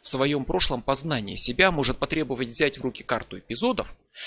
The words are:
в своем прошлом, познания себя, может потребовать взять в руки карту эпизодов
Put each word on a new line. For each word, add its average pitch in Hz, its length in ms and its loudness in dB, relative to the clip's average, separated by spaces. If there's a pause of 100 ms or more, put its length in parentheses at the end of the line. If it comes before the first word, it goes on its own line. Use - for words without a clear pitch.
в - 80 -4
своем 139 360 2
прошлом, 156 360 0
познания 135 560 -2
себя, 180 360 4
может 131 260 0
потребовать 131 520 -2
взять 139 280 0
в 123 40 -8
руки 127 200 -4
карту - 340 -4
эпизодов 117 560 -2 (340)